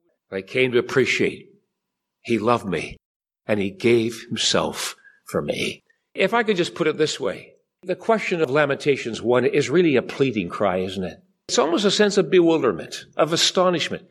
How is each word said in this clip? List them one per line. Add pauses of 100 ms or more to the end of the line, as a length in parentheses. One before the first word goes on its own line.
(320)
I
came
to
appreciate (720)
he
loved
me (480)
and
he
gave
himself (300)
for
me. (300)
If
I
could
just
put
it
this
way, (300)
the
question
of
Lamentations
one
is
really
a
pleading
cry,
isn't
it? (280)
It's
almost
a
sense
of
bewilderment, (120)
of
astonishment.